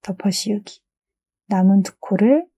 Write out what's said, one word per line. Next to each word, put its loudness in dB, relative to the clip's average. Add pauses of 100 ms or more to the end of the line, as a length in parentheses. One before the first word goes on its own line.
덮어씌우기. -8 (640)
남은 2
두 -10
코를 2 (100)